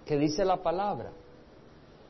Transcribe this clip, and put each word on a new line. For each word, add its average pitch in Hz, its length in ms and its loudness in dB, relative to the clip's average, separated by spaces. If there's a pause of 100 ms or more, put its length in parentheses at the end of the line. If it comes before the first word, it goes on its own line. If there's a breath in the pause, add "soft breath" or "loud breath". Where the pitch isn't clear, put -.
que 147 100 0
dice 151 300 2
la 185 120 2
palabra, 170 540 -2 (1000)